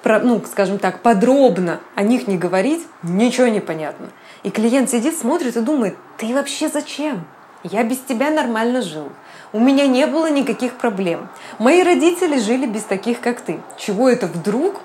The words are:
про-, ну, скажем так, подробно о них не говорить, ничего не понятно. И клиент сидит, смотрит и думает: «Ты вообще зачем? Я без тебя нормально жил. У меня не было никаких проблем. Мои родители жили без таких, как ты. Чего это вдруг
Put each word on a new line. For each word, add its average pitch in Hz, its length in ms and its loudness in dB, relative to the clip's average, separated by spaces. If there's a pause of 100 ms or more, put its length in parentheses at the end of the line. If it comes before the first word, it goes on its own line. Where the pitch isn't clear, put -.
про-, 220 180 4
ну, 240 280 2
скажем 196 300 -2
так, 185 220 -4
подробно 220 800 4 (160)
о 202 80 0
них 233 240 2
не 190 100 0
говорить, 190 480 0 (160)
ничего 233 460 2
не 214 100 0
понятно. 156 520 -8 (340)
И 202 60 -4
клиент 226 380 2
сидит, 240 300 0
смотрит 254 380 -2
и 233 40 0
думает: 233 360 0 (200)
«Ты 226 160 -6
вообще 277 360 -2
зачем? 285 560 -6 (400)
Я 190 180 -2
без 240 160 -2
тебя 262 320 -2
нормально 247 520 0
жил. 156 260 -8 (440)
У 208 60 -2
меня 277 300 4
не 262 180 4
было 320 240 0
никаких 254 440 -2
проблем. 190 540 -4 (300)
Мои 311 240 4
родители 339 560 2
жили 247 280 0
без 214 180 -6
таких, 220 360 -4
как 240 200 -4
ты. 156 180 -6 (200)
Чего 214 300 0
это 214 200 2
вдруг 202 560 -2